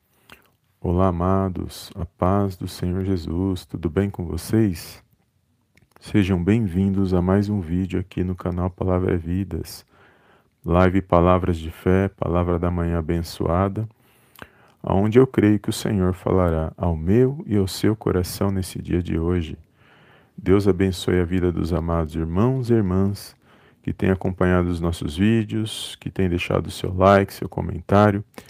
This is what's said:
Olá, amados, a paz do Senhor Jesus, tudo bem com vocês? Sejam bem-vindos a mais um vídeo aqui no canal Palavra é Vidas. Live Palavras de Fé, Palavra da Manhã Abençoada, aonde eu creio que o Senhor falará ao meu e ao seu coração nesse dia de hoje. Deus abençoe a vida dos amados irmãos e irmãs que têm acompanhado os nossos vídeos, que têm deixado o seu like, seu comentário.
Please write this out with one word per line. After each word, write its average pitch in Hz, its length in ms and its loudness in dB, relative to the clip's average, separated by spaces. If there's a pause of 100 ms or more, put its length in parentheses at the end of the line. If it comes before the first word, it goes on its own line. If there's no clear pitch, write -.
(800)
Olá, 90 300 2
amados, 87 840 -4
a 90 120 -8
paz 95 500 -2
do 98 120 -10
Senhor 92 360 -6
Jesus, 90 640 -4
tudo 82 240 -6
bem 98 200 0
com 92 160 -8
vocês? 87 800 -2 (960)
Sejam 95 420 0
bem-vindos 95 720 0
a 87 80 2
mais 98 280 2
um 104 100 -2
vídeo 90 400 -2
aqui 92 240 -6
no 90 120 -2
canal 90 340 -4
Palavra 92 460 0
é - 20 -2
Vidas. 87 680 -6 (800)
Live 90 380 4
Palavras 87 560 4
de 80 140 -10
Fé, 95 360 2
Palavra 87 500 -2
da 87 140 0
Manhã 85 280 -2
Abençoada, 87 880 -2 (960)
aonde 104 340 2
eu 131 80 8
creio 104 340 2
que - 100 -6
o 107 40 -4
Senhor 92 400 -2
falará 85 640 0
ao 85 180 -2
meu 123 520 2
e 104 100 0
ao 95 100 2
seu 104 280 -2
coração 92 560 -2
nesse 95 280 -6
dia 85 220 -2
de 85 160 -4
hoje. 82 400 -2 (800)
Deus 98 300 4
abençoe 92 520 2
a 87 60 2
vida 90 260 0
dos 82 220 -2
amados 82 420 -2
irmãos 110 540 0
e 120 40 4
irmãs 98 640 0 (460)
que - 100 -6
têm 95 200 0
acompanhado 90 580 2
os 85 100 -4
nossos 82 380 -4
vídeos, 110 840 -2
que - 120 -8
têm 95 180 0
deixado 87 380 0
o - 40 -10
seu 95 220 -6
like, 98 400 6
seu - 160 -8
comentário. 98 760 2 (260)